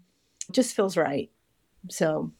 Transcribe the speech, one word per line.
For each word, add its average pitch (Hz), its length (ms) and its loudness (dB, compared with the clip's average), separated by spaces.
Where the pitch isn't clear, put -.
it - 40 -12
just 247 220 2
feels 190 220 0
right. 143 340 0
So 156 500 0